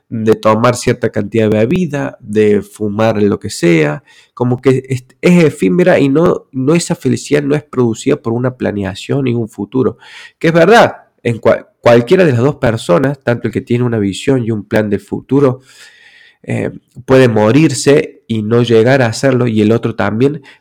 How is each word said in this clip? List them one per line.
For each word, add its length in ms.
de 240
tomar 420
cierta 320
cantidad 400
de 100
bebida, 640
de 400
fumar 640
lo 160
que 100
sea, 540
como 260
que 280
es, 180
es 220
efímera 540
y 120
no, 420
no, 220
esa 200
felicidad 480
no 120
es 80
producida 540
por 180
una 220
planeación 720
y 80
un 140
futuro, 480
que 100
es 40
verdad, 520
en 180
cua-, 280
cualquiera 460
de 60
las 80
dos 160
personas, 640
tanto 280
el 60
que 80
tiene 220
una 140
visión 460
y 60
un 140
plan 260
del 100
futuro, 600
eh, 280
puede 240
morirse 960
y 160
no 200
llegar 400
a 40
hacerlo, 400
y 140
el 120
otro 220
también, 480